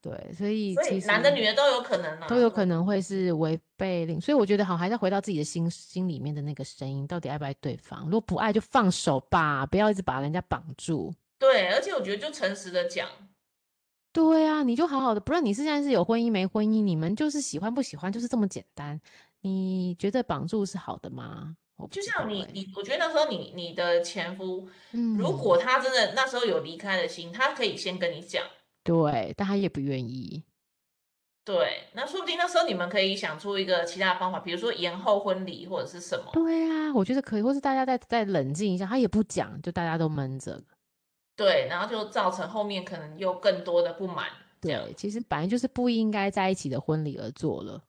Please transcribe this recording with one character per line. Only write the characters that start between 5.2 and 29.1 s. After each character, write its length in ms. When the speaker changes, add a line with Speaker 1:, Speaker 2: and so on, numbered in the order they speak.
Speaker 1:
自 80
己 80
的 60
心， 260
心 400
里 100
面 140
的 80
那 140
个 80
声 260
音， 160
到 140
底 100
爱 80
不 80
爱 80
对 240
方？ 280
如 40
果 120
不 160
爱 140
就 80
放 320
手 280
吧， 340
不 140
要 140
一 20
直 80
把 180
人 140
家 160
绑 140
住。 380
Speaker 2:
对， 320
而 100
且 120
我 100
觉 80
得 80
就 160
诚 220
实 160
的 140
讲。 220
Speaker 1:
对 320
啊， 200
你 120
就 120
好 120
好 140
的， 80
不 100
论 140
你 80
是 100
现 80
在 120
是 80
有 120
婚 160
姻 120
没 160
婚 180
姻， 160
你 140
们 200
就 140
是 100
喜 200
欢 120
不 80
喜 160
欢， 160
就 80
是 80
这 80
么 120
简 260
单。 260
你 580
觉 100
得 140
绑 240
住 180
是 140
好 180
的 140
吗？ 440
我 100
不 80
知 80
道 40
欸。 20
Speaker 2:
就 40
像 160
你， 240
你， 240
我 60
觉 100
得 60
那 140
时 80
候 100
你， 260
你 180
的 280
前 340
夫， 320
Speaker 1:
嗯。 220
Speaker 2:
如 220
果 220
他 180
真 160
的 220
那 100
时 100
候 80
有 180
离 140
开 240
的 80
心， 240
他 220
可 100
以 140
先 220
跟 120
你 80
讲。 240
Speaker 1:
对， 540